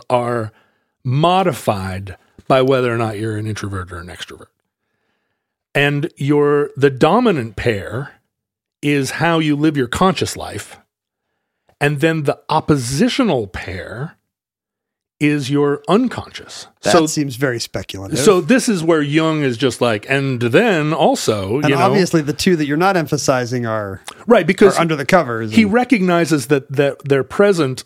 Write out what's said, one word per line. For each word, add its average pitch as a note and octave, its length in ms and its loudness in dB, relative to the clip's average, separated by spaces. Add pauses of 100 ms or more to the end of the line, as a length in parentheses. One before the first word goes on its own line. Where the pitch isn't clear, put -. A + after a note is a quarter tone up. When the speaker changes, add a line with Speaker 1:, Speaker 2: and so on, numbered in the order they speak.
Speaker 1:
are A#2+ 420 -2 (520)
modified B2 1120 -2 (320)
by C3 140 4
whether B2+ 320 2
or A#2 40 -2
not A2 200 -4
you're G#2+ 200 -6
an G#2+ 100 -6
introvert G2 440 -8
or F2+ 60 -12
an F2 80 -14
extrovert. - 440 -18 (1200)
And C#3+ 420 0
your, D3 600 0
the C#3 140 4
dominant D#3 640 2
pair A#2 680 -6 (640)
is C#3+ 280 0
how E3 280 0
you D3+ 160 0
live D3 200 0
your B2+ 120 -2
conscious F3+ 500 0
life. D#2 400 -12 (1040)
And C#3+ 200 0
then D#3+ 220 0
the C#3+ 240 -2
oppositional D3 1000 0
pair F#2+ 680 -12 (1040)
is D3 300 0
your C#3+ 400 0
unconscious. - 760 -4 (160)
Speaker 2:
That - 80 -2
Speaker 1:
So E3 160 4
Speaker 2:
seems C#3 280 -4
very B2 240 -2
speculative. G2 600 -8
Speaker 1:
so F#4 220 6
this A3+ 280 2
is F3+ 140 0
where E3 180 2
Jung D#3 400 0
is B2+ 160 -2
just B2 240 0
like, A2+ 260 0
and C#3 320 -2
then D3+ 540 2
also, B2 640 0
Speaker 2:
And D3 140 0
Speaker 1:
you C#3 60 2
know, C3+ 60 2
Speaker 2:
obviously F3+ 400 2
the C#3+ 120 -4
two F3+ 240 2
that D3+ 100 0
you're D3 100 -2
not F#3+ 180 2
emphasizing B2+ 680 -2
are, G#2 360 -6 (260)
Speaker 1:
Right, G3+ 180 4
because F#3 320 4
Speaker 2:
are - 40 0
under D#3+ 140 0
the C3+ 100 -6
covers A#2 460 0
Speaker 1:
he A3 120 6
Speaker 2:
and G3+ 100 2
Speaker 1:
recognizes F3+ 720 2
that, C#3 240 0
that C#3 340 0
they're C#3 180 2
present, E3 640 0